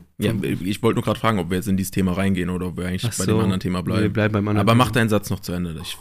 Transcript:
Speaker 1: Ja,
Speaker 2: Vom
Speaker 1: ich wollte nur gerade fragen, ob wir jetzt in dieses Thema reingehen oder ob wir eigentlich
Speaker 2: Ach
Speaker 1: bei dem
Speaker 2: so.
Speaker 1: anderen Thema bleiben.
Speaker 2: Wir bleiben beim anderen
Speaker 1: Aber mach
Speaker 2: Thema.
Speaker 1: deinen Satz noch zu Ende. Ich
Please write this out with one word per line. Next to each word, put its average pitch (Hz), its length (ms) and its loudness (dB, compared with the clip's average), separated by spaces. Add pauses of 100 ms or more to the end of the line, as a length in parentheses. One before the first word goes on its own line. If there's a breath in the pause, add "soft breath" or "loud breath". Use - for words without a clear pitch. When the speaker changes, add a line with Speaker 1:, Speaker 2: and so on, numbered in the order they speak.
(180)
Speaker 1:
Ja, 104 120 0
Speaker 2:
Vom - 140 -2
Speaker 1:
ich 90 380 -2
wollte 113 140 2
nur 117 80 0
gerade 107 140 0
fragen, 110 200 0
ob 85 120 -2
wir 92 60 0
jetzt 90 120 -2
in 95 80 2
dieses 95 140 -2
Thema 92 220 0
reingehen 90 380 0
oder 90 180 -4
ob 85 80 -8
wir 90 100 -6
eigentlich 92 200 -4
Speaker 2:
Ach 104 120 -4
Speaker 1:
bei - 80 -2
dem 110 100 2
Speaker 2:
so. 110 40 4
Speaker 1:
anderen 98 200 2
Thema 92 220 -2
bleiben. 107 200 0
Speaker 2:
Wir 104 100 0
bleiben 107 200 2
beim 104 160 0
anderen 104 200 2
Speaker 1:
Aber 113 60 6
mach 120 120 6
Speaker 2:
Thema. 110 140 -6
Speaker 1:
deinen 113 80 2
Satz 104 220 0
noch 95 100 -4
zu - 120 -6
Ende. 87 300 -4
Ich - 180 -10